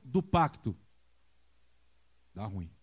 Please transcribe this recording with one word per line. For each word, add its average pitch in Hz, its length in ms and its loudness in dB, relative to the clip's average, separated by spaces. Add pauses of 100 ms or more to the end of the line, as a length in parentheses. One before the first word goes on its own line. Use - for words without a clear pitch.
do 135 200 0
pacto." 160 520 0 (1600)
Dá 101 120 -8
ruim. 92 240 -8 (140)